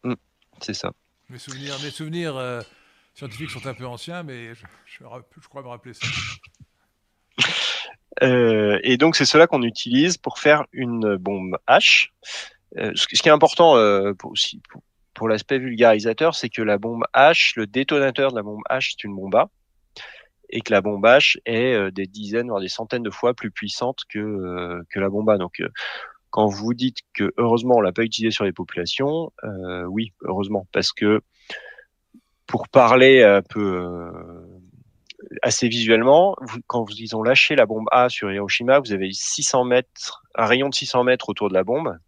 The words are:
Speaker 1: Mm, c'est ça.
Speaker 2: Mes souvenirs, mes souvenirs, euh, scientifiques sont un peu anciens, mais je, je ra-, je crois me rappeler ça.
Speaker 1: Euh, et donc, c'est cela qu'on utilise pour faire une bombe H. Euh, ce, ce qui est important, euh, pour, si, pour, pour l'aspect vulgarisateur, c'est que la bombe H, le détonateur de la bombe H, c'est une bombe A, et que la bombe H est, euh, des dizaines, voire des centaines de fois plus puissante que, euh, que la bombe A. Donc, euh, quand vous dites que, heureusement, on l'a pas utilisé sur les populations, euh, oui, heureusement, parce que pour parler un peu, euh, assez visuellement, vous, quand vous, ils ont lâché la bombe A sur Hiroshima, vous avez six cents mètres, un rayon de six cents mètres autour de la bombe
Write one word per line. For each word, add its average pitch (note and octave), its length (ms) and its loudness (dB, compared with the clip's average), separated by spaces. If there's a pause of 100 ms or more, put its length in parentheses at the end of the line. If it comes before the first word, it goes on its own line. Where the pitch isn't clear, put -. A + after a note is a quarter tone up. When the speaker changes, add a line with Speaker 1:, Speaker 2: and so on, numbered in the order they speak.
Speaker 1:
Mm, B2 80 -6 (480)
c'est - 140 -10
ça. - 180 -10 (380)
Speaker 2:
Mes B2+ 80 -20
souvenirs, C#3 440 -14
mes D3 60 -10
souvenirs, D#3 480 -8
euh, B2 240 -8 (540)
scientifiques C3+ 340 -14
sont B2+ 180 -14
un C3 60 -10
peu B2 140 -14
anciens, E3 360 -14
mais A#2 320 -16
je, - 120 -20 (180)
je - 200 -20
ra-, B2 180 -18 (180)
je - 80 -20
crois C#3 140 -16
me B2 60 -16
rappeler A#2+ 260 -18
ça. - 120 -10 (2250)
Speaker 1:
Euh, A2+ 600 4
et B2 160 0
donc, D#3 180 4
c'est C#3 80 2
cela D#3 220 6
qu'on C3+ 160 0
utilise B2+ 560 0
pour - 200 -10
faire D3+ 340 2
une A#2 440 -2
bombe F#2 400 -6 (100)
H. - 440 4 (680)
Euh, G#2+ 180 -4
ce, - 160 -4
ce - 120 -2
qui E3 60 4
est D3+ 40 8
important, D#3 460 6
euh, G2+ 340 4
pour, - 240 -12
si, - 320 -4
pour, - 140 -20 (320)
pour A2+ 120 -6
l'aspect A2+ 320 -2
vulgarisateur, A#2 760 2
c'est - 160 -6
que - 100 -8
la G#2 160 0
bombe A#2 280 -6 (100)
H, D3 420 4
le A2 100 -4
détonateur C3+ 640 0
de A#2+ 60 -8
la G#2+ 60 -4
bombe G#2 260 -10
H, C3 220 -2
c'est - 140 -12
une G2+ 100 -10
bombe G2 200 -6
A, C#3 140 4 (1040)
et G#2+ 60 -4
que - 100 -10
la G2+ 120 2
bombe G2+ 240 -2
H C3 400 6
est, A#2 260 0
euh, G2+ 180 0
des F#2+ 160 -8
dizaines, G#2+ 420 -6
voire G2+ 120 -4
des F#2 80 -8
centaines A#2 340 -8
de G#2+ 80 -6
fois B2 220 -2
plus A2+ 180 -8
puissante - 600 -8
que, G#2+ 80 -10
euh, F2+ 720 -8
que G2 100 -6
la G2 80 0
bombe G#2+ 220 0
A. G#2 80 4
Donc, F2+ 220 -8
euh, - 80 -6 (600)
quand G#2+ 180 0
vous G#2 280 -4
dites A#2+ 240 -4 (160)
que, G2 240 -2
heureusement, A#2+ 380 2
on A2+ 40 4
l'a F#2 120 0
pas A2+ 120 -2
utilisé A2+ 260 -4
sur G#2 140 -4
les F#2+ 80 -2
populations, C3+ 800 -6 (120)
euh, F2+ 400 -8
oui, G#2 360 -6
heureusement, G2 520 -6
parce - 200 -2
que G#2 300 0 (1200)
pour - 220 -6
parler B2+ 540 8
un G2+ 200 8
peu, - 180 -8
euh, F2 500 -4 (1300)
assez A#2+ 260 0
visuellement, A#2+ 760 4
vous, A#2 240 -12
quand A#2 180 -2
vous, G#2 120 -14
ils A2+ 200 -10
ont A2 60 -4
lâché C3 320 4
la B2+ 100 6
bombe A2 280 -4
A B2 180 4
sur G2+ 200 -6
Hiroshima, A2 500 0
vous A2+ 120 -6
avez F#2+ 200 -4
six - 300 -6
cents B2+ 220 0
mètres, - 580 -4 (120)
un A2+ 120 0
rayon B2+ 220 2
de C3+ 60 -6
six C3+ 120 -6
cents B2 180 0
mètres B2+ 260 0
autour G#2 180 -4
de F#2+ 60 -4
la F#2 100 2
bombe A#2+ 320 -4 (120)